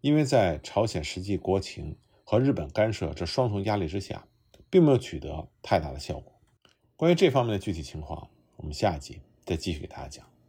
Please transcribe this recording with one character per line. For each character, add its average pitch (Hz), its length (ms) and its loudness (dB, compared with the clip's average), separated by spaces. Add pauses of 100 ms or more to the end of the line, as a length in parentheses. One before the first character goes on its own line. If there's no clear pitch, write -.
因 147 140 4
为 151 100 4
在 98 380 4
朝 107 240 0
鲜 85 160 -4
实 90 180 -8
际 98 160 -2
国 98 220 0
情 - 360 -10 (280)
和 107 160 2
日 135 120 4
本 78 200 -2
干 110 200 2
涉 80 220 -6
这 87 100 -6
双 127 260 0
重 101 160 -2
压 104 120 0
力 90 100 -2
之 95 120 -4
下， - 280 -12 (420)
并 185 140 8
没 147 80 8
有 131 60 6
取 - 220 -4
得 - 300 -10 (120)
太 - 180 2
大 76 140 -6
的 73 60 -10
效 - 200 -8
果。 - 140 -20 (640)
关 170 160 4
于 175 40 6
这 175 140 6
方 123 160 2
面 113 80 0
的 98 60 0
具 101 120 -4
体 82 100 -4
情 80 200 -10
况， 76 280 -10 (260)
我 - 80 -16
们 76 100 -8
下 87 240 0
一 - 20 -8
集 - 220 -16 (240)
再 87 100 -4
继 87 160 -4
续 76 80 -6
给 - 80 -12
大 - 100 -18
家 69 100 -14
讲。 - 280 -20 (120)